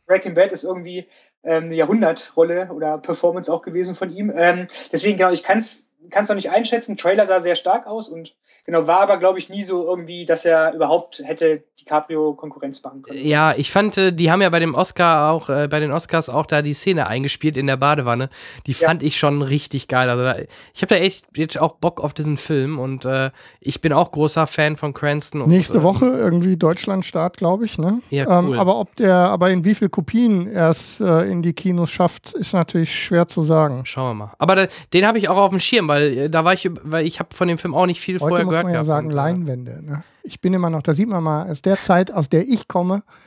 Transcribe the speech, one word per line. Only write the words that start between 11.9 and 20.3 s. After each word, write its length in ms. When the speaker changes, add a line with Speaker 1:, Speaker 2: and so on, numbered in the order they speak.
Speaker 1:
Konkurrenz 500
machen 200
können. 200
Speaker 2:
Ja, 320
ich 160
fand, 280
äh, 120
die 200
haben 100
ja 80
bei 120
dem 140
Oscar 580
auch, 180
äh, 180
bei 120
den 120
Oscars 380
auch 160
da 160
die 100
Szene 360
eingespielt 500
in 80
der 100
Badewanne. 540
Die 60
Speaker 1:
Ja. 160
Speaker 2:
fand 140
ich 160
schon 240
richtig 460
geil. 200
Also 140
da, 140